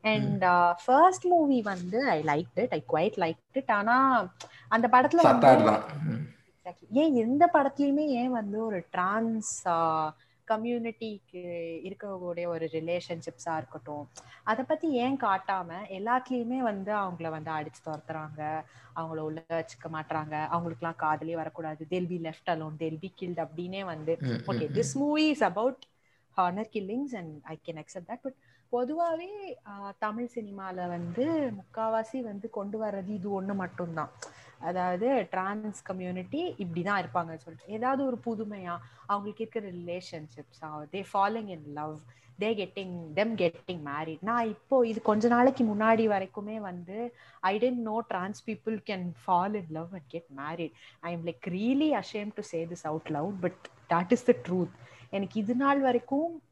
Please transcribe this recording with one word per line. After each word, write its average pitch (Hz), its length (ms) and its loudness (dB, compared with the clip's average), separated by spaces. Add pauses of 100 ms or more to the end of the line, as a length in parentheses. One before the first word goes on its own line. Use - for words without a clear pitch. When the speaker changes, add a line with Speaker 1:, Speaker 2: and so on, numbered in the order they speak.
Speaker 1:
ம். - 40 0
Speaker 2:
And, 208 380 2
ஆ, 175 420 6
first 359 440 6
movie 285 320 6
வந்து 202 460 -2
I 160 140 2
liked 156 360 0
it. 240 140 0
I 156 200 -2
quite 170 220 2
liked 165 440 -2
it. 262 120 -4
ஆனா 226 580 4 (400)
அந்த 226 200 4
படத்துல 254 340 8
வந்து 120 240 10
Speaker 1:
சத்தார் - 180 12
தான். 107 180 6 (240)
ம். 127 220 -4 (360)
Speaker 2:
Exactly. - 260 -12
ஏன் 285 240 4
எந்த 262 380 6
படத்துலயுமே 285 540 4
ஏன் 254 240 0
வந்து 214 340 -2
ஒரு 208 260 -4
டிரான்ஸ், 214 760 0
ஆ, 160 480 2 (320)
கம்யூனிட்டிக்கு 220 920 -4 (400)
இருக்கக்கூடிய 180 640 -6
ஒரு 165 260 -4
ரிலேஷன்ஷிப்ஸா 170 840 -4
இருக்கட்டும், 151 520 -10 (340)
அதை 220 220 0
பத்தி 311 260 0
ஏன் 254 260 2
காட்டாம 190 560 0 (160)
எல்லாத்துலயுமே 240 680 -2
வந்து 208 340 -2
அவங்கள 180 380 -2
வந்து 156 200 -8
அடிச்சு 156 340 -6
துரத்துறாங்க, 156 800 -6 (320)
அவங்கள 160 200 -6
உள்ள 156 320 -6
வச்சுக்க 165 440 -4
மாட்றாங்க, 156 600 -4
அவங்களுக்குலாம் 170 440 -4
காதலே 156 380 0
வரக்கூடாது, 156 560 -8
they'll 180 220 -2
be 175 80 -4
left 160 260 -8
alone, 160 320 -2
they'll 160 220 -4
be 190 200 -12
killed 175 260 -4
அப்படின்னே 180 380 -8
வந்து, 160 360 -4
Speaker 1:
ம், 139 60 -2
ம், 117 200 -2
Speaker 2:
okay, - 240 -2
Speaker 1:
ம். - 40 -6
Speaker 2:
this 240 240 0
movie 302 360 4
is 196 160 2
about 233 260 0 (600)
honor 190 360 0
killings 226 440 -4
and 156 260 -10
I 156 240 -12
can 165 80 -10
accept 165 320 -14
that, 240 180 -10
but 262 100 -6 (380)
பொதுவாவே, 330 840 -2 (120)
ஆ, 202 320 -12
தமிழ் 220 360 -4
சினிமால 190 540 -8
வந்து 233 640 -2
முக்காவாசி 220 680 -4
வந்து 214 300 -8
கொண்டு 208 340 -6
வர்றது 196 240 -6
இது 196 340 -4
ஒண்ணு 196 120 -4
மட்டும்தான். 175 560 -6 (480)
அதாவது 180 720 0
டிரான்ஸ் 208 520 -4
கம்யூனிட்டி 185 760 -6
இப்படிதான் 180 460 -2
இருப்பாங்கன்னு 165 320 -4
சொல்லிட்டு 160 300 -18
ஏதாவது 254 400 0
ஒரு 240 180 -2
புதுமையா 208 540 -6 (280)
அவங்களுக்கு 208 420 -4
இருக்கிற 202 220 -8
ரிலேஷன்ஷிப்ஸ், 175 920 -12
ஆ, 151 300 -10
they 196 200 -6
falling 208 360 0
in 165 140 -12 (120)
love, 156 240 -8 (420)
they - 20 -2
getting, 202 480 -4 (240)
them 214 220 0
getting 175 480 -2
married. 151 360 -6
நான் 233 280 0
இப்போ 240 380 2
இது 226 160 -4
கொஞ்ச 214 260 4
நாளைக்கு 240 360 6
முன்னாடி 220 420 4
வரைக்குமே 208 500 -2
வந்து, 202 580 -10 (260)
"I 196 180 2
didn't 240 300 2
know 214 100 0 (140)
trans 190 220 -4 (120)
people 220 400 -4
can 190 160 -4 (240)
fall 190 280 2
in 196 140 -6
love 160 240 -8
and 180 100 -14 (100)
get 170 120 -8 (120)
married." 156 360 -6 (280)
I 170 160 -6
am, - 20 -6
like, 165 300 -8
really 254 420 2
ashamed 208 440 -4
to 214 60 -8
say 165 280 -6
this 170 180 -10
out 156 220 -4
loud, 160 240 -2 (100)
but 180 120 -2 (340)
that 175 220 2
is 240 180 4
the 247 80 6 (120)
truth. 175 220 0 (400)
எனக்கு 196 300 -4
இது 214 140 -2
நாள் 277 260 4
வரைக்கும் 277 720 0